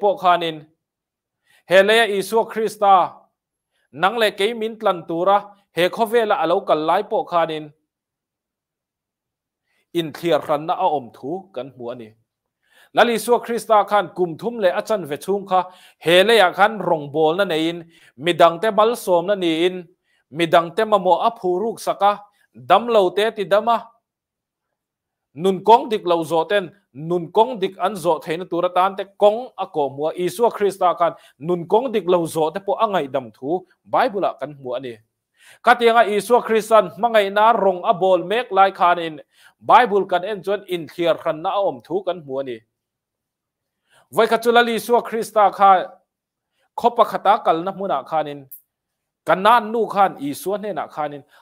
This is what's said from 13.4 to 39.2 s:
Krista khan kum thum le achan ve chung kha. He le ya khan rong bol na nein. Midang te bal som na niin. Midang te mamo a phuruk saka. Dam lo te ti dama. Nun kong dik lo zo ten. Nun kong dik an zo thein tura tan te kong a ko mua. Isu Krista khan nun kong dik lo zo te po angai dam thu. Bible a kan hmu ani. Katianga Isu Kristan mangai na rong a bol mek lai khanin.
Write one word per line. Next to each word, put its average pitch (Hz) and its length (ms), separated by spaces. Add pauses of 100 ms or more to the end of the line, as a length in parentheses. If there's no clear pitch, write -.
Krista 214 440
khan 202 280
kum 170 220
thum 233 200
le 196 100 (120)
achan 208 260
ve 143 100
chung 190 300
kha. 185 140 (380)
He 175 260
le 226 120
ya 180 160
khan 208 260
rong 165 340
bol 160 240
na 202 80
nein. 165 460 (280)
Midang 170 420
te 220 100
bal 214 260
som 175 300
na 208 80
niin. 180 500 (480)
Midang 165 440
te 220 80
mamo 190 360
a 226 100
phuruk 196 500
saka. 202 400 (340)
Dam 170 340
lo 208 220
te 202 200
ti 214 140
dama. 220 440 (1500)
Nun 185 300
kong 240 260
dik 190 160
lo 170 160
zo 160 220
ten. 190 260 (220)
Nun 165 400
kong 233 260
dik 180 200
an 202 180
zo 160 260
thein 170 240
tura 175 240
tan 180 260
te 196 80 (140)
kong 220 400
a 185 80
ko 143 220
mua. 143 260
Isu 180 360
Krista 190 440
khan 165 200 (240)
nun 165 280
kong 233 260
dik 196 140
lo 175 200
zo 156 240
te 185 100
po - 180
angai 185 320
dam 127 240
thu. 175 320 (160)
Bible 190 420
a 135 140
kan 147 160
hmu 127 220
ani. 127 180 (680)
Katianga 233 440
Isu 208 400
Kristan 214 520
mangai 208 340
na 214 180
rong 190 320
a 208 100
bol 180 300
mek 214 300
lai 190 180
khanin. 175 480 (400)